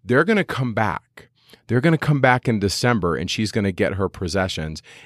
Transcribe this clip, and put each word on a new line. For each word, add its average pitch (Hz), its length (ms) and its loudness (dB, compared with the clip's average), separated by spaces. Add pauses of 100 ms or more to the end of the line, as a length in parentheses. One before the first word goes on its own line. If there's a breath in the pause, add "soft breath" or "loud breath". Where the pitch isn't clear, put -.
they're 123 180 2
gonna 202 220 0
come 127 280 -4
back. - 540 -4 (400 soft breath)
They're 120 140 2
gonna 165 160 4
come 147 240 0
back 127 260 4
in 110 140 2
December, 95 560 0
and 87 120 -6
she's 110 220 -4
gonna 98 220 -2
get 92 220 -2
her 95 120 -2
possessions. 82 720 -4 (240 loud breath)